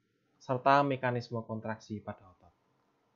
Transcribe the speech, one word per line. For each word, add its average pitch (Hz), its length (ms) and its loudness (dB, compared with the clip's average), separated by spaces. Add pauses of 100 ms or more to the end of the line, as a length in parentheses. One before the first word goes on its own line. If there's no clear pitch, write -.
(360)
serta 139 480 4
mekanisme 123 640 -2
kontraksi 110 560 -8
pada 104 160 -10
otot. 90 320 -20 (640)